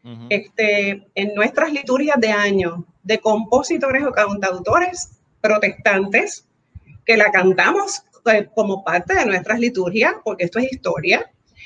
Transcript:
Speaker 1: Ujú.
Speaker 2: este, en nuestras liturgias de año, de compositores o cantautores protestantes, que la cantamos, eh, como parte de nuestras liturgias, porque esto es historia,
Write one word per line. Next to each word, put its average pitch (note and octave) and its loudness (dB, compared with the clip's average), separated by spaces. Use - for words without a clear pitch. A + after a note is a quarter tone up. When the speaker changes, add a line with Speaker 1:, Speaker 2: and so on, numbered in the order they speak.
Speaker 1:
Ujú. A#2+ -16
Speaker 2:
este, G#3 -2
en G3+ -4
nuestras C4+ 0
liturgias C#4 0
de A3 2
año, G3 0
de G#3+ -2
compositores C4 0
o C4+ -2
cantautores G3+ -2
protestantes, G#3 0
que A3+ 4
la G#3 4
cantamos, F#3+ 2
eh, G#3 2
como G3 -2
parte F3 0
de E4 2
nuestras G#3 0
liturgias, A#3 0
porque F#3+ -4
esto F3 -2
es C4 0
historia, F3+ -2